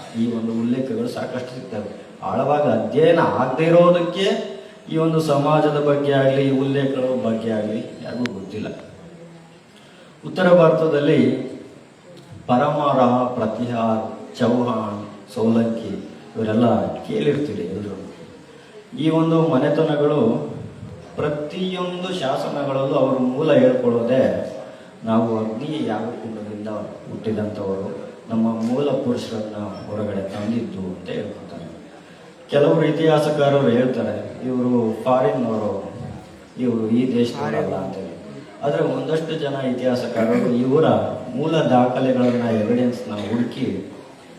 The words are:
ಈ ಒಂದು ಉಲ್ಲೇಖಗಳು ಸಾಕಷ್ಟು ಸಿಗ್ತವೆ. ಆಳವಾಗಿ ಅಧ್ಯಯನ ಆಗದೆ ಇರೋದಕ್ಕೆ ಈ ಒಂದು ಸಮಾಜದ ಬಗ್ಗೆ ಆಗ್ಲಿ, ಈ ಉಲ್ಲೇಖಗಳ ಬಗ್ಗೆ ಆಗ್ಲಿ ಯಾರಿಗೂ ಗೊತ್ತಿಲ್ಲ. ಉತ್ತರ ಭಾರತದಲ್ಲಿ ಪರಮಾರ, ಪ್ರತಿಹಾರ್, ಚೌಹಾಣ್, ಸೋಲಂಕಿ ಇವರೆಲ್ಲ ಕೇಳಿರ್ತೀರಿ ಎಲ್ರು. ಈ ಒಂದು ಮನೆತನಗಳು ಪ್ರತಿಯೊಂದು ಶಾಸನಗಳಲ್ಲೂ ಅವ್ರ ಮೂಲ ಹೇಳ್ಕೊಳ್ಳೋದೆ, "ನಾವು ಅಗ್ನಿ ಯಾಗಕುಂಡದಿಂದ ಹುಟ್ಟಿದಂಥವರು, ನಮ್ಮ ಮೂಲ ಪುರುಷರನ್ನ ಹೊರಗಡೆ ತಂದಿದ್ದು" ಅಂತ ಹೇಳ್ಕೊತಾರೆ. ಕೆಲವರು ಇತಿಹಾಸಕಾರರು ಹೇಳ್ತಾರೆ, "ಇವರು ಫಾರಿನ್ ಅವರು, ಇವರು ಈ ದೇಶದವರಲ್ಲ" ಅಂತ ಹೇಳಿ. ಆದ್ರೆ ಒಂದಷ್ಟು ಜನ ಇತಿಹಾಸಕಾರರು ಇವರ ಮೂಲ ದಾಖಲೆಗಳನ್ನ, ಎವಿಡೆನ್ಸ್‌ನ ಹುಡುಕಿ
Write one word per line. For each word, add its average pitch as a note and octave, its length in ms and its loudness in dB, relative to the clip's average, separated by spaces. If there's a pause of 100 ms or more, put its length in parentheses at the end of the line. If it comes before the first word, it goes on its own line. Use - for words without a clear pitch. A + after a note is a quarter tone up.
(180)
ಈ A#2 140 0
ಒಂದು A2+ 200 -4
ಉಲ್ಲೇಖಗಳು A#2+ 560 -2
ಸಾಕಷ್ಟು - 460 -8
ಸಿಗ್ತವೆ. - 520 -10 (160)
ಆಳವಾಗಿ C#3 400 2
ಅಧ್ಯಯನ C3+ 560 4
ಆಗದೆ - 460 2
ಇರೋದಕ್ಕೆ F3 960 4 (320)
ಈ D#3+ 40 -2
ಒಂದು D#3+ 240 2
ಸಮಾಜದ D3 600 2
ಬಗ್ಗೆ C#3 320 2
ಆಗ್ಲಿ, C3+ 440 4
ಈ C3 40 2
ಉಲ್ಲೇಖಗಳ C3 680 0
ಬಗ್ಗೆ A2 200 -2
ಆಗ್ಲಿ A2 540 -4
ಯಾರಿಗೂ A#2 300 -6
ಗೊತ್ತಿಲ್ಲ. G2+ 320 -8 (1600)
ಉತ್ತರ F3+ 280 4
ಭಾರತದಲ್ಲಿ D3+ 760 6 (1160)
ಪರಮಾರ, C#3+ 520 2 (420)
ಪ್ರತಿಹಾರ್, A2+ 1000 -4
ಚೌಹಾಣ್, A#2 960 -2
ಸೋಲಂಕಿ A2+ 720 0 (280)
ಇವರೆಲ್ಲ A2 580 2
ಕೇಳಿರ್ತೀರಿ D3 680 -2
ಎಲ್ರು. G2+ 480 -8 (880)
ಈ D3+ 120 0
ಒಂದು D#3+ 380 4
ಮನೆತನಗಳು D3 1000 2 (640)
ಪ್ರತಿಯೊಂದು F3+ 1040 -4
ಶಾಸನಗಳಲ್ಲೂ C#3+ 760 -2
ಅವ್ರ C3 220 2
ಮೂಲ C3 340 2
ಹೇಳ್ಕೊಳ್ಳೋದೆ, B2 1000 4 (520)
"ನಾವು A2+ 340 2
ಅಗ್ನಿ B2 480 -4
ಯಾಗಕುಂಡದಿಂದ G#2+ 840 -8 (420)
ಹುಟ್ಟಿದಂಥವರು, G2+ 1000 -6 (200)
ನಮ್ಮ A2+ 320 0
ಮೂಲ C3 280 0
ಪುರುಷರನ್ನ A2+ 640 -4 (360)
ಹೊರಗಡೆ G2+ 300 -6
ತಂದಿದ್ದು" G#2 580 -6
ಅಂತ F#2 320 -8
ಹೇಳ್ಕೊತಾರೆ. F2 580 -10 (800)
ಕೆಲವರು D3+ 360 4
ಇತಿಹಾಸಕಾರರು D3 840 4
ಹೇಳ್ತಾರೆ, A2+ 800 0
"ಇವರು B2 560 0
ಫಾರಿನ್ C3 440 2
ಅವರು, G#2 460 -4 (640)
ಇವರು A2+ 300 0
ಈ A#2+ 260 2
ದೇಶದವರಲ್ಲ" A#2+ 600 0
ಅಂತ F#2+ 220 -6
ಹೇಳಿ. F2+ 200 -10 (460)
ಆದ್ರೆ D3 220 2
ಒಂದಷ್ಟು D3+ 540 -2
ಜನ C#3 160 -4
ಇತಿಹಾಸಕಾರರು B2 960 0
ಇವರ A#2+ 380 4 (460)
ಮೂಲ D#3 220 0
ದಾಖಲೆಗಳನ್ನ, B2 840 4
ಎವಿಡೆನ್ಸ್‌ನ A2+ 720 0
ಹುಡುಕಿ G#2 800 -4 (460)